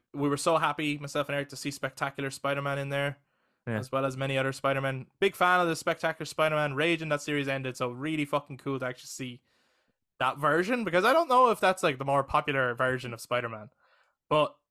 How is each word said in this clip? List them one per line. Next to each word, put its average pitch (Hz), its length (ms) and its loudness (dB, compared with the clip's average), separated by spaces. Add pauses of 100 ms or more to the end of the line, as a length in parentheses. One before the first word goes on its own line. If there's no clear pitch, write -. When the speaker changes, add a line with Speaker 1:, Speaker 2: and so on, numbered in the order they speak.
(140)
Speaker 1:
we 143 160 0
were 143 80 0
so 165 180 2
happy, 151 400 0
myself 143 320 -4
and 143 80 -2
Eric, 143 140 -4
to 135 60 -14
see 143 140 -4
Spectacular 139 600 -4
Spider-Man 139 480 -2
in 139 100 -6
there, 139 300 -2 (480)
Speaker 2:
Yeah. 113 120 -2
Speaker 1:
as - 140 -6
well 135 140 0
as 131 100 -4
many 135 220 -2
other 131 140 0
Spider-Man. 135 520 -2 (160)
Big 202 160 2
fan 180 240 4
of 175 80 4
the 160 80 0
Spectacular 160 480 -2
Spider-Man. 151 500 0
Raging 160 360 0
that 147 100 0
series 143 280 -2
ended, 131 280 -4
so 123 140 -2
really 147 340 -2
fucking 143 320 -4
cool 135 220 -4
to 127 80 -6
actually - 220 -10
see 123 340 -12 (760)
that 127 200 0
version, 180 460 2
because 180 200 2
I 240 80 6
don't 320 160 4
know 254 220 6
if 208 80 0
that's, 190 240 2
like, 147 160 2
the 135 60 -6
more 139 180 2
popular 135 520 0
version 127 380 -2
of 113 80 -12
Spider-Man, 113 500 -4 (600)
but 151 240 2 (160)